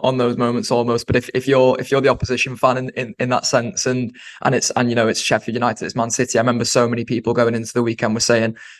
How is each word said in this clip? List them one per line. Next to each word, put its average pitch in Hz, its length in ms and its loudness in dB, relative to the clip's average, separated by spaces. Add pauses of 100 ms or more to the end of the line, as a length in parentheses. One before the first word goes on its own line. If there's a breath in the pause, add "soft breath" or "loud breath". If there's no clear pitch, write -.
on 131 140 2
those 120 200 2
moments 120 340 0
almost. 120 360 0
But 120 80 2
if, 123 180 0
if 127 140 -2
you're, 131 320 4
if - 100 -6
you're 135 120 2
the 135 80 4
opposition 123 480 -2
fan 127 200 2
in, 127 120 -6
in, 120 280 -8
in 123 120 -2
that 123 160 0
sense, 120 400 -2
and, 127 280 -2 (300 loud breath)
and 131 100 0
it's, - 180 -2
and, 120 180 0
you 117 60 0
know, 113 120 2
it's 107 140 -2
Sheffield 113 340 -2
United, 120 300 -2
it's - 100 -8
Man 117 160 -2
City, 123 260 0
I 113 40 2
remember 120 240 0
so 123 220 2
many 117 180 -4
people 117 280 -2
going 117 220 2
into 113 180 -6
the 123 80 0
weekend 117 320 0
were 113 60 0
saying 113 380 2 (220 loud breath)